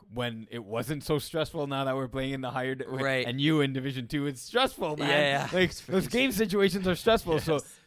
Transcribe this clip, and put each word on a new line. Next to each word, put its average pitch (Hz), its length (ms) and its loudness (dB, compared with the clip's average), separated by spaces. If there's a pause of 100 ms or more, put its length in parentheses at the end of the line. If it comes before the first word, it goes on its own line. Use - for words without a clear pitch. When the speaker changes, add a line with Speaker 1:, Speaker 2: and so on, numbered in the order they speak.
(120)
Speaker 1:
when 113 380 -6
it 117 160 -8
wasn't 120 380 -4
so 151 160 0
stressful. 156 480 -4
Now 139 160 -2
that 131 120 0
we're 135 120 -2
playing 131 260 -4
in 135 80 -4
the 127 80 -4
higher, 131 240 -2
di-, 131 120 -6
Speaker 2:
Right. 131 420 0
Speaker 1:
and 127 120 -2
you 151 220 4
in 139 100 2
Division 131 360 -4
Two, 143 180 -2
it's 139 160 -4
stressful, 220 560 0
man. 147 100 -2
Speaker 2:
Yeah, 151 120 4
yeah. 139 340 2
Speaker 1:
Like, 180 160 4
Speaker 2:
It's - 120 -10
Speaker 1:
those 185 260 0
Speaker 2:
crazy. 226 100 0
Speaker 1:
game 262 140 4
situations 196 560 2
are 180 80 2
stressful. 185 460 2
So, 160 120 0
Speaker 2:
Yes. - 220 -4 (120)